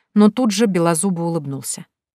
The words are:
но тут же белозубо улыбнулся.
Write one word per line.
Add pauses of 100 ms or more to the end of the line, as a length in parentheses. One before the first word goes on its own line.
(160)
но
тут
же
белозубо
улыбнулся. (300)